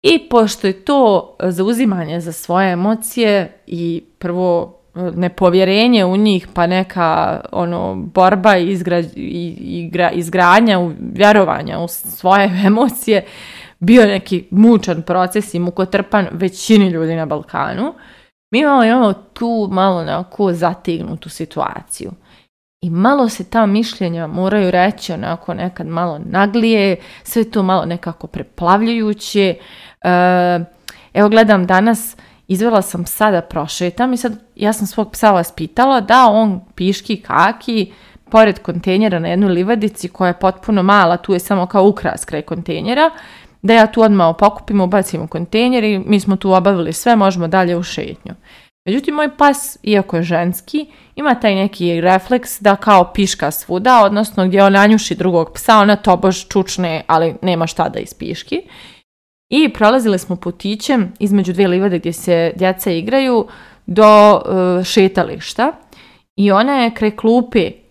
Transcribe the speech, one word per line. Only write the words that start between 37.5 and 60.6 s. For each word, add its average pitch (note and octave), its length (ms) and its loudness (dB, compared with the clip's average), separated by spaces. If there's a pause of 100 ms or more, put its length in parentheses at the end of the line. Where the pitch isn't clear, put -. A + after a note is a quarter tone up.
pored A3 280 4
kontejnera F#3 600 -2
na E3+ 80 -4
jednoj F#3+ 220 2
livadici G3+ 600 -2
koja F#3 180 -2
je F3 120 -2
potpuno F#3+ 440 0
mala, F#3 340 4
tu G3 160 -4
je F3+ 60 0
samo F#3 260 -2
kao G3 220 4
ukras F#3+ 380 -2
kraj D3+ 160 -8
kontejnera, F3+ 680 -4 (500)
da G#3+ 120 2
ja A3 140 6
tu A3+ 140 0
odmah G3 380 4
pokupim, G#3 420 0
ubacim F#3 400 -2
u D#3+ 60 -10
kontejner A3+ 560 -2
i G#3 160 -2
mi G3 200 0
smo G3 160 0
tu F#3+ 180 0
obavili F3+ 400 0
sve, A#3+ 220 2
možemo F#3 320 0
dalje F3 300 0
u F3 60 -6
šetnju. - 500 -12 (520)
Međutim, C#4 300 -4
moj D4+ 220 -4
pas, C#4+ 460 0
iako G3 340 0
je E3+ 60 -2
ženski, F3 600 -4 (300)
ima C#4 200 0
taj A3 200 0
neki F3 460 -2
refleks F#3+ 600 0
da G3+ 140 4
kao F#3 380 4
piška F#3 380 -2
svuda, A3 520 2
odnosno G#3 440 0
gdje G3 160 4
on G3 100 4
nanjuši G#3 420 4
drugog E3+ 380 -2
psa, - 240 2
ona G#3 180 4
tobož F#3+ 520 0
čučne, F3+ 600 -4
ali E3 340 0
nema E3+ 260 -2
šta - 220 -4
da - 100 -8
ispiški. - 600 -10 (880)
I C#4+ 240 2
prolazile A3 440 2
smo F3+ 180 -6
putićem G3+ 840 -4